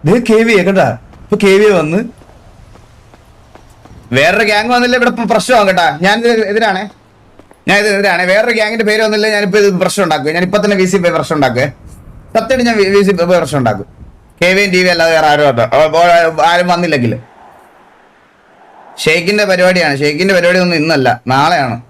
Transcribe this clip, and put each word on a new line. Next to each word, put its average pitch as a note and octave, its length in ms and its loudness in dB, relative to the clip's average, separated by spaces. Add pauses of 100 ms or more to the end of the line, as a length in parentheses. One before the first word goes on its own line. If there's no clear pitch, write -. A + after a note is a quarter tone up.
ദേ G#3 100 2 (120)
കെ A3 180 4
വി A3+ 80 2 (120)
കേട്ടാ, F#3 220 0 (340)
ഇപ്പൊ G#3 220 -4
കെ F#3+ 160 4
വി G#3+ 80 4 (100)
വന്ന് D#3+ 220 -2 (2250)
വേറൊരു F3+ 340 0
ഗ്യാങ് A3 240 -2
വന്നില്ല, B3 240 0
ഇവിടെ A#3+ 140 0
ഇപ്പൊ A#3 100 -6 (100)
പ്രശ്നമാകും G#3+ 360 2
കേട്ടാ. F3+ 180 0 (180)
ഞാൻ G#3 140 2
ഇതിന് A#3 320 0
എതിരാണേ. G#3 320 -2 (840)
ഞാൻ F#3+ 140 0
ഇത് G#3 100 -2
എന്തിനാണ് F#3+ 400 0
വേറൊരു A3+ 260 0
ഗ്യാങ്ങിന്റെ A3 320 -4
പേര് G#3+ 160 0
വന്നില്ല, G#3+ 300 0
ഞാനിപ്പോ G#3 260 0
ഇത് G3+ 80 4 (140)
പ്രശ്നം F#3 220 -2
ഉണ്ടാക്കും. D3+ 300 -2
ഞാൻ F3+ 120 0
ഇപ്പൊ G3 160 -2
തന്നെ G3+ 180 0
വി F#3 100 2
സി G3 120 0
പോയി E3+ 140 0
പ്രശ്നം D#3 200 -4
ഉണ്ടാക്കുവേ. C3 300 0 (680)
സത്യമായിട്ട് A#3+ 360 0
ഞാൻ A3+ 60 -2 (200)
വി G3+ 120 6
സി G3 120 2
പോയി F3 220 2
പ്രശ്നം C#3+ 200 -4
ഉണ്ടാക്കും. G2+ 260 -4 (520)
കെ F3 180 2
വി G3+ 60 2 (100)
ടി F3+ 120 2
വി F3+ 80 2
അല്ലാതെ E3 220 2
വേറെ D#3 160 2
ആരും D3 180 2
ആട്ടോ. A#2 160 0 (120)
ഓ, - 20 4 (200)
ഓ, - 20 4 (500)
ആരും F3+ 220 0
വന്നില്ലെങ്കിൽ. D3+ 400 -2 (1900)
ഷെയ്ഖിന്റെ F3 480 -2
പരിപാടിയാണ്. F3+ 500 0
ഷെയ്ഖിന്റെ D#3 360 0
പരിപാടി F3 280 2
ഒന്നും E3+ 160 -2
ഇന്നല്ല, D3+ 260 0 (260)
നാളെയാണ്. C#3 440 0 (120)